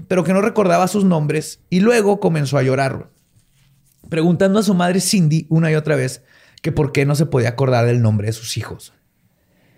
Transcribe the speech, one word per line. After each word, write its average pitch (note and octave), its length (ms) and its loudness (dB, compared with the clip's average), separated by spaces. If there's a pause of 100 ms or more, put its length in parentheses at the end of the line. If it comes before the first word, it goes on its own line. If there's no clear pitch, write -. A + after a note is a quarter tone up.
pero F3+ 160 0
que E3 80 0
no F#3+ 80 2
recordaba F#3+ 480 0
sus G3+ 160 0
nombres, D3+ 560 -2 (100)
y F3+ 80 0
luego G3+ 400 2
comenzó D3+ 400 -2
a C3 60 0
llorar, C3 320 -2
güey, - 100 -14 (1040)
preguntando F3+ 480 2
a A3+ 60 2
su G#3 100 2
madre F3+ 260 0
Cindy D#3+ 480 0
una D#3+ 220 2
y D#3 60 0
otra D3+ 200 -2
vez B2+ 260 -6 (380)
que B2+ 120 -4
por C#3+ 200 0
qué C#3 140 0
no D3 80 0
se D3+ 120 0
podía A#2+ 240 0
acordar A#2+ 360 0
del A#2+ 160 2
nombre G#2+ 240 0
de A2 60 -2
sus - 260 -10
hijos. - 340 -12 (840)